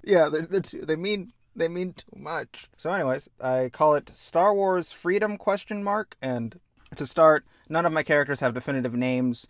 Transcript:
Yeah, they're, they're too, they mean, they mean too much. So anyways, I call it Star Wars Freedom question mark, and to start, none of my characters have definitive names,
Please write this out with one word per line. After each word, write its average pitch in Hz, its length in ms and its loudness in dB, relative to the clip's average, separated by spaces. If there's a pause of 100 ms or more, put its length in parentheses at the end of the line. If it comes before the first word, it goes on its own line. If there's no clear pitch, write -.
Yeah, 170 240 6
they're, 156 140 -2
they're 180 180 -2
too, - 240 -8
they 156 120 -2
mean, 190 360 -4 (240)
they 165 120 0
mean 180 260 -6
too - 100 -16 (140)
much. 156 580 -10
So 165 160 -6
anyways, 139 380 -2 (120)
I 127 300 0
call 151 220 4
it - 160 -2
Star 196 440 2
Wars 190 380 0
Freedom 202 460 -2
question 202 440 -4
mark, 208 380 -4
and 120 400 -6 (360)
to 143 100 -6
start, 156 400 4 (240)
none 165 160 2
of 160 80 0
my 156 80 2
characters 143 380 2
have 123 120 2
definitive 127 400 -2
names, 127 580 0